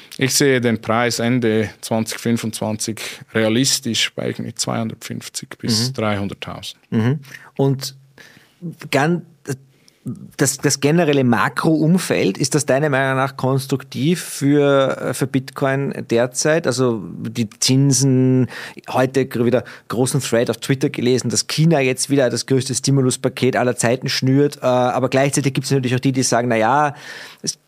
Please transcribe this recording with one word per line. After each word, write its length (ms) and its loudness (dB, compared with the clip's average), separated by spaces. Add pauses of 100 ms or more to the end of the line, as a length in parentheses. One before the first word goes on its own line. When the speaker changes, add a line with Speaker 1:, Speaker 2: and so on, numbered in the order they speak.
(180)
Speaker 1:
ich 160 0
sehe 260 4
den 220 0
Preis 360 2
Ende 520 2 (100)
zwanzig 380 -4
fünfundzwanzig 840 -4 (320)
realistisch 840 0
bei 140 -6
irgendwie 260 -8
zweihundertfünfzig 920 -8 (100)
bis 360 -2
dreihunderttausend. 840 -6 (120)
Speaker 2:
Mhm. 300 0 (360)
Und 400 -2 (920)
ganz, 320 0 (1160)
das, 180 0
das 240 0
generelle 420 4
Makroumfeld, 1160 2
ist 160 -2
das 100 0
deiner 240 2
Meinung 280 0
nach 200 -2
konstruktiv 840 -2
für, 920 2
für 140 -2
Bitcoin 800 -2
derzeit? 580 0
Also 360 0 (160)
die 320 -4 (100)
Zinsen, 880 4 (400)
heute 380 0
gr-, 180 -2
wieder 200 2 (240)
großen 340 0
Thread 260 0
auf 100 -2
Twitter 300 0
gelesen, 400 0
dass 180 -2
China 340 2
jetzt 280 0
wieder 220 2
das 160 -4
größte 280 0
Stimuluspaket 800 0
aller 220 0
Zeiten 320 0
schnürt. 540 2
Äh, 40 -4
aber 440 0
gleichzeitig 420 0
gibt's 180 -4
natürlich 240 0
auch 60 0
die, 120 0
die 100 0
sagen, 260 0
„Na 80 2
ja, 380 2 (480)
es 260 -8